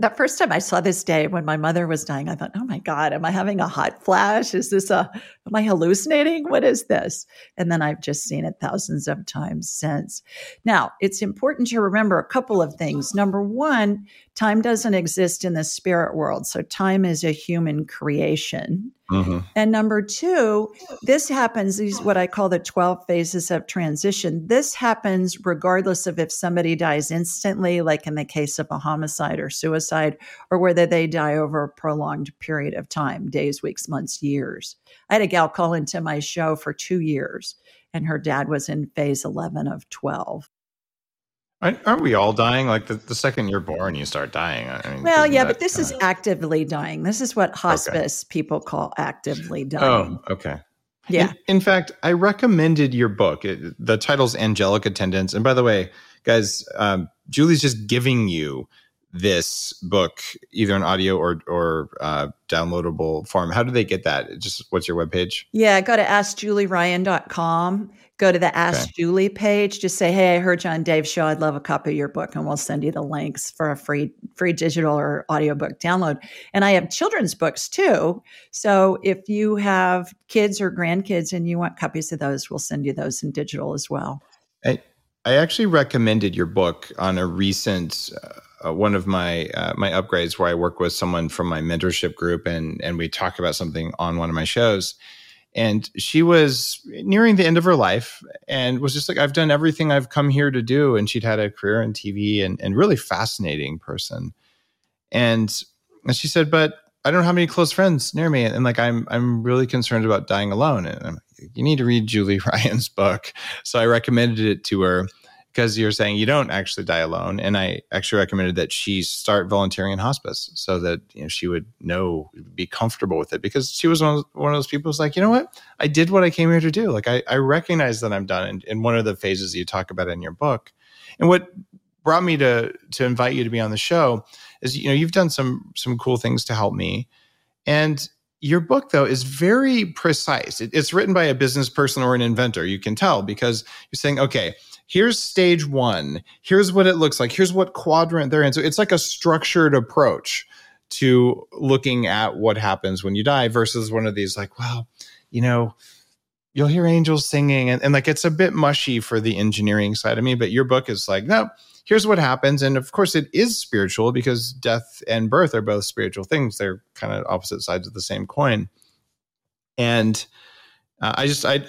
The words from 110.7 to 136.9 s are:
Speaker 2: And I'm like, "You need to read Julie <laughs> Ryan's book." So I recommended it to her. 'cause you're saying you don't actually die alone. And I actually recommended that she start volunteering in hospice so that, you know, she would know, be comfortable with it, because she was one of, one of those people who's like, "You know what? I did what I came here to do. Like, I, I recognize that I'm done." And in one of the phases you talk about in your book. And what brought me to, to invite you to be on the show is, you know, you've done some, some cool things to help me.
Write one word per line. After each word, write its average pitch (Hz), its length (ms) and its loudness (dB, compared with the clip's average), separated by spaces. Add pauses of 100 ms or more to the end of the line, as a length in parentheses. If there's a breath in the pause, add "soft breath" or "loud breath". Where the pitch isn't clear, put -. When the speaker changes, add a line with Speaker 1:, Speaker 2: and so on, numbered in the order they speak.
Speaker 2:
And - 180 -8
I'm 82 100 -8
like, - 400 -20
"You 120 100 -4
need 147 140 4
to 127 80 0
read 120 200 4
Julie 101 400 2
<laughs> - 60 4
Ryan's 113 380 2
book." 98 420 0 (320 loud breath)
So - 160 -2
I 113 60 4
recommended 117 580 2
it 104 200 0
to 95 180 0
her. 92 260 2 (460 soft breath)
'cause 117 220 2
you're 110 140 2
saying 104 260 0
you 107 100 2
don't 135 240 2
actually 95 340 -4
die 82 140 0
alone. 87 420 -2
And 101 160 0
I 92 340 -2
actually 101 300 0
recommended 92 360 0
that 85 160 -2
she 95 300 -2
start - 460 0
volunteering 98 440 0
in 98 60 -4
hospice 113 560 -6
so 92 260 -4
that, 85 200 -2 (140)
you - 80 -14
know, 78 60 -10
she - 200 -6
would 87 180 -4 (140)
know, 85 500 -4 (240)
be 90 120 -6
comfortable 107 520 -4
with 76 140 -4
it, 76 100 -6
because 127 300 -4
she - 160 0
was 165 120 4
one 151 180 2
of, 143 60 -4 (100)
one 147 180 -2
of 147 60 0
those 135 80 -4
people 147 220 -4
who's 147 120 -4
like, 151 160 -2
"You 180 60 2
know 214 80 4
what? 262 300 0 (200 loud breath)
I 151 80 2
did 160 220 4
what 190 120 6
I 175 80 6
came 165 200 2
here 165 100 6
to 160 100 2
do. 202 200 0
Like, 110 180 0
I, 123 180 2
I 123 100 0
recognize 139 640 2
that 110 120 -2
I'm 98 140 -2
done." 95 220 -2
And 98 160 -8
in 110 180 -4
one 117 140 2
of 113 80 2
the 104 120 0
phases 95 380 -4
you 87 100 -6
talk 95 260 -6
about 90 180 -4
in 87 140 -8
your 80 100 -10
book. 127 400 -4 (460 loud breath)
And 165 100 4
what 180 200 4 (560)
brought 160 180 4
me 170 140 0
to, 123 360 2 (200)
to - 120 -2
invite 123 300 0
you 127 100 -2
to 113 60 -4
be 117 100 -2
on 110 100 -2
the 107 60 -4
show 127 480 2 (380 loud breath)
is, 127 140 -4
you 143 120 -4
know, 139 60 4
you've 160 180 2
done 180 180 4
some, 127 460 -4
some 123 220 -4
cool 127 180 0
things 117 280 -2
to 117 100 -4
help 104 180 0
me. 95 360 -4 (580)